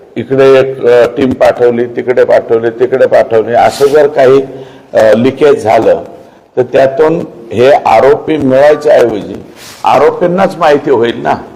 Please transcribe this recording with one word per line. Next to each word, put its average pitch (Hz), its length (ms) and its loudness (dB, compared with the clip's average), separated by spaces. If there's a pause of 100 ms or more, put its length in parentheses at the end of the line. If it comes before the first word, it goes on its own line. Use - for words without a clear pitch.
(160)
इकडे 135 420 2
एक, 131 280 -2
अ, 120 200 4 (100)
टीम 131 140 -2
पाठवली, 120 560 0
तिकडे 123 380 -2
पाठवली, 117 460 0
तिकडे 127 360 0
पाठवली, 113 480 0
असं 113 320 0
जर 143 200 2
काही, 135 360 2 (520)
अ, 110 220 2
लिकेज 131 480 0
झालं 107 380 0 (540)
तर 127 60 -2
त्यातून 135 580 0 (320)
हे 123 200 2
आरोपी 143 640 0
मिळायच्या 143 560 2
ऐवजी 107 520 -2 (400)
आरोपींनाच 170 720 0
माहिती 151 340 0
होईल 117 320 -2
ना. 147 120 -2 (220)